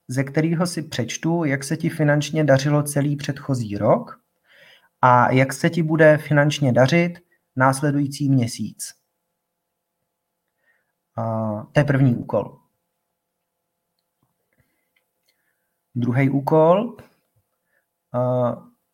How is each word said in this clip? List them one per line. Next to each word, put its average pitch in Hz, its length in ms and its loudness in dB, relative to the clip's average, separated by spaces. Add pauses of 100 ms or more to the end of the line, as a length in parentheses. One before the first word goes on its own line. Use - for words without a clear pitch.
ze 135 160 -4
kterého 160 420 -2
si 170 160 -8
přečtu, 160 640 -6
jak 139 200 -4
se 160 120 -6
ti 165 120 -4
finančně 147 560 0
dařilo 143 380 2
celý 147 340 -2
předchozí 120 600 -6
rok 143 420 0 (840)
a 123 280 6
jak 131 220 2
se - 180 -2
ti 170 120 -4
bude 156 360 4
finančně 147 540 0
dařit 170 460 2 (380)
následující 139 760 0
měsíc.“ 113 640 -4 (2250)
A 113 60 -6 (500)
to 151 80 2
je 139 40 2
první 135 320 2
úkol. - 420 -6 (3250)
Druhý 123 360 0
úkol, 160 680 2 (1160)
a, 123 440 -2 (380)